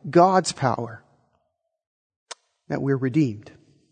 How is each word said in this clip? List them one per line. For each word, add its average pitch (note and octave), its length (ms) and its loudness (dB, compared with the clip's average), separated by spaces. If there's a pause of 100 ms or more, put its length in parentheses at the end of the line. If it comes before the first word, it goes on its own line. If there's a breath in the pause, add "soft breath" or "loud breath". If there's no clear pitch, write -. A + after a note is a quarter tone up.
God's F3+ 440 4
power A#2 520 -4 (1600)
that C#3+ 120 -4
we're C#3 160 -2
redeemed. B2 540 -2 (420)